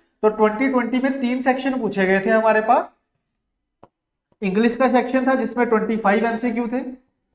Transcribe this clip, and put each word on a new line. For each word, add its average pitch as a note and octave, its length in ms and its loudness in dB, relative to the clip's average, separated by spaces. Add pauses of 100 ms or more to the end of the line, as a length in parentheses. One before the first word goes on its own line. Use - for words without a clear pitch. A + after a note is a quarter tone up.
(220)
तो G#3+ 60 4
ट्वेंटी G#3+ 400 0
ट्वेंटी B3 300 0
में C4 220 -2
तीन B3+ 200 -2
section C4 400 -2
पूछे G3+ 260 -2
गए F#3+ 140 2
थे F#3+ 100 -2
हमारे A3 300 4
पास। A#3+ 300 2 (1500)
English G#3+ 340 0
का C4 120 2
section B3 380 0
था C4 80 2
जिसमें A#3+ 320 -2
ट्वेंटी A3 300 0
फ़ाइव G#3+ 300 0
एमसीक्यू A#3 420 -4
थे, B3 120 -4 (540)